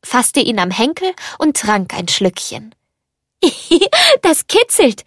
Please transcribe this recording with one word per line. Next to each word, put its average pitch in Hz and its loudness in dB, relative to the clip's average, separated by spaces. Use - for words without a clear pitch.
fasste - 0
ihn 233 0
am 180 0
Henkel 285 -2
und 302 0
trank 208 -2
ein 175 -6
Schlückchen. - -4
<laughs> 523 2
Das 330 2
kitzelt 359 2